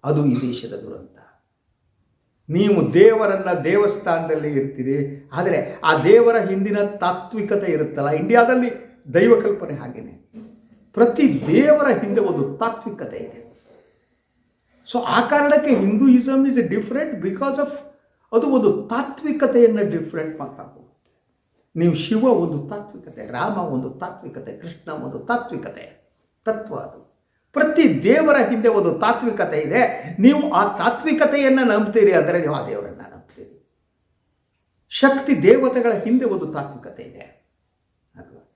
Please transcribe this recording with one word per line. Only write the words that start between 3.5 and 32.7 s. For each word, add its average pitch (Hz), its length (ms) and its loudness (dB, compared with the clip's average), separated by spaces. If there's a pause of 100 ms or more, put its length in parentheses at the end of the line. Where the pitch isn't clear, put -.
ದೇವಸ್ಥಾನದಲ್ಲಿ 165 880 -2
ಇರ್ತೀರಿ, 135 800 -4
ಆದರೆ 165 500 -4
ಆ 160 140 4
ದೇವರ 226 400 6
ಹಿಂದಿನ 196 440 -2
ತಾತ್ವಿಕತೆ 202 920 -4
ಇರುತ್ತಲ್ಲ, 147 380 -4
ಇಂಡಿಯಾದಲ್ಲಿ 240 600 2 (420)
ದೈವಕಲ್ಪನೆ 202 600 2
ಹಾಗೇನೆ, 123 380 -14 (840)
ಪ್ರತಿ 233 540 2
ದೇವರ 285 400 4
ಹಿಂದೆ 214 340 0
ಒಂದು 156 360 -2
ತಾತ್ವಿಕತೆ 214 600 -8
ಇದೆ. - 340 -16 (1400)
So 240 80 -2
ಆ - 260 0
ಕಾರಣಕ್ಕೆ 294 420 2
Hinduism 247 760 4
is 254 240 0
different 277 460 -4
because 262 440 -6
of 285 80 -2 (680)
ಅದು 233 140 2
ಒಂದು 233 400 2
ತಾತ್ವಿಕತೆಯನ್ನ 240 920 2
ಡಿಫರೆಂಟ್ 156 580 -6
ಮಾಡ್ತಾ - 240 -14
ಹೋಗುತ್ತೆ. - 680 -20 (440)
ನೀವು 165 200 2
ಶಿವ 220 300 -2
ಒಂದು 170 440 0
ತಾತ್ವಿಕತೆ, - 560 -16
ರಾಮ 151 320 -6
ಒಂದು 131 320 -6
ತಾತ್ವಿಕತೆ, - 680 -14
ಕೃಷ್ಣ 170 340 -16
ಒಂದು - 280 -10
ತಾತ್ವಿಕತೆ, - 920 -8 (340)
ತತ್ವ 208 300 -6
ಅದು. - 360 -16 (420)
ಪ್ರತಿ 285 500 2
ದೇವರ 285 320 2 (140)
ಹಿಂದೆ 226 180 0
ಒಂದು 196 320 0
ತಾತ್ವಿಕತೆ 208 600 -2
ಇದೆ. 185 600 -2
ನೀವು 277 340 4
ಆ 202 240 0
ತಾತ್ವಿಕತೆಯನ್ನ 269 840 2
ನಂಬ್ತೀರಿ 208 480 4
ಅಂದರೆ 170 300 2
ನೀವು 151 120 -2
ಆ 135 140 -6
ದೇವರನ್ನ 104 340 -10 (120)